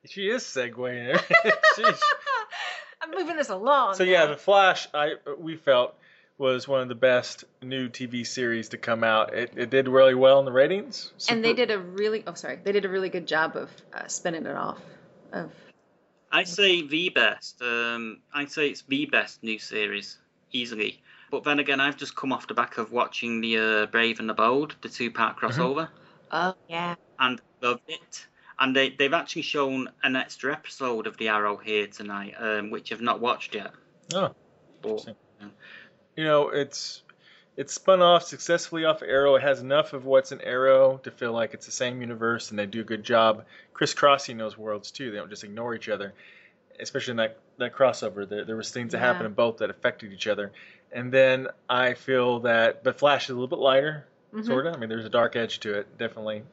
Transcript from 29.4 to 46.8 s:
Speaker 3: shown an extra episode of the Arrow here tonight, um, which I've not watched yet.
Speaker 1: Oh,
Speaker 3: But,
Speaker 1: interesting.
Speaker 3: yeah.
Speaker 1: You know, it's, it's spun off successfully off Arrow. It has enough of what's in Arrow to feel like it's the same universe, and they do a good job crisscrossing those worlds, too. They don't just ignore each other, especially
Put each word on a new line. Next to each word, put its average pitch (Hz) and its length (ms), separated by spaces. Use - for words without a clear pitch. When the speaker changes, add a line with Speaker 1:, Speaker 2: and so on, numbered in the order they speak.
Speaker 3:
shown 135 460
an 131 140
extra - 360
episode 120 540
of 107 120
the 113 100
Arrow 104 280
here 104 300
tonight, 101 500
um, 107 340
which - 220
I've 110 80
not 113 200
watched 117 340
yet. 98 160
Speaker 1:
Oh, 180 220
Speaker 3:
But, 104 60
Speaker 1:
interesting. 107 260
Speaker 3:
yeah. 101 60
Speaker 1:
You 160 80
know, 147 240
it's, - 540
it's 139 160
spun 185 300
off 175 220
successfully 165 600
off 160 180
Arrow. 135 340
It 123 60
has 135 180
enough 143 320
of 131 120
what's 135 280
in 131 80
Arrow 131 640
to 123 80
feel 117 200
like 113 220
it's - 120
the 117 60
same 127 280
universe, 117 500
and 104 80
they 104 80
do 110 140
a 107 40
good 107 200
job 110 400
crisscrossing 139 640
those 110 180
worlds, 107 360
too. 127 180
They 104 60
don't 98 140
just 104 120
ignore 113 320
each 113 140
other, 98 260
especially 123 340